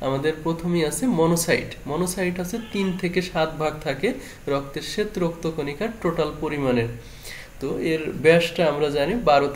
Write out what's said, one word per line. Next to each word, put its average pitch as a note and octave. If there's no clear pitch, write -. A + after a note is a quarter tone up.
আমাদের C#3
প্রথমেই E3+
আছে D3+
মনোসাইট। E3
মনোসাইট F3+
আছে F3+
তিন F#3+
থেকে F3
সাত D#3+
ভাগ D#3
থাকে D#3+
রক্তের C#3
শ্বেত G#3
রক্তকণিকার D#3+
টোটাল E3
পরিমাণের। C3+
তো C3+
এর D#3+
ব্যাসটা E3
আমরা D3
জানি D3
বারো D3